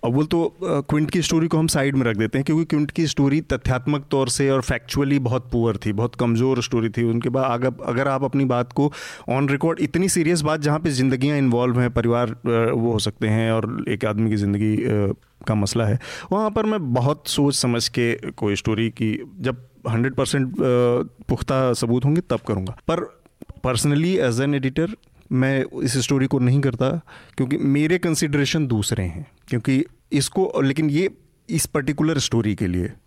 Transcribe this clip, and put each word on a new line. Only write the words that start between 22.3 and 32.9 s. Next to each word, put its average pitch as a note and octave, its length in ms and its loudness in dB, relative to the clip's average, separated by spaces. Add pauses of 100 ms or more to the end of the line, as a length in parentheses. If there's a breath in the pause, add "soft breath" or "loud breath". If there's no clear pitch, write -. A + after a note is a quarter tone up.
करूँगा। G2 240 -2 (180)
पर - 300 -4 (460)
personally C#3+ 640 2
as B2 160 0
an C#3 180 -2
editor D#3 260 -2 (420)
मैं C3 320 2 (180)
इस B2 160 0
स्टोरी C3+ 280 0
को C3+ 120 0
नहीं B2+ 220 4
करता, C3+ 420 0 (340 loud breath)
क्योंकि C3 200 -2
मेरे D3+ 420 2
कंसिडरेशन D3+ 680 0
दूसरे G#2+ 380 0
हैं, D#2+ 220 -8 (220)
क्योंकि C3 360 0 (280)
इसको, D#3 400 0 (100)
लेकिन C#3+ 280 0
ये E3 200 0 (400)
इस D#3+ 160 -2
पर्टिकुलर D3+ 520 0
स्टोरी A2 360 0
के G2 120 -2
लिए F2+ 260 -2 (140)